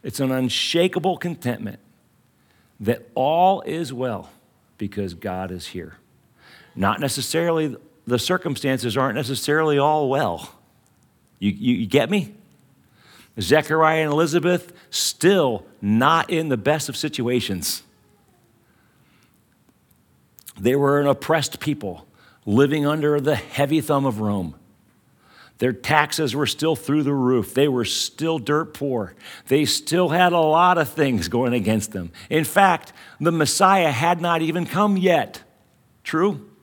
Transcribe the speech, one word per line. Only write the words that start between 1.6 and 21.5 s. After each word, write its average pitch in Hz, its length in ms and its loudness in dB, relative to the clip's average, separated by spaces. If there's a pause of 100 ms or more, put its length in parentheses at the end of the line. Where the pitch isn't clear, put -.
that - 360 -2
all 170 460 2
is 156 320 -6
well 120 360 -6 (480)
because 98 360 -6
God 92 380 -8
is 90 160 -12
here. 78 300 -12 (800)
Not 98 240 0
necessarily, 156 760 -2 (300)
the 120 140 0
circumstances 131 760 -2
aren't 127 180 0
necessarily 147 640 0
all 147 320 2
well. 123 460 -2 (840)
You, 101 120 0
you, 123 240 0
you 101 120 -4
get 127 220 2
me? 196 240 -2 (1040)
Zechariah 156 640 2
and 151 80 -2
Elizabeth, 165 600 0 (160)
still 151 760 0 (160)
not 123 480 2
in 160 200 -2
the 127 80 0
best 147 320 0
of - 80 -10
situations. 120 840 -2 (2750)
They 120 160 2
were 143 240 2
an 143 80 2
oppressed 143 520 0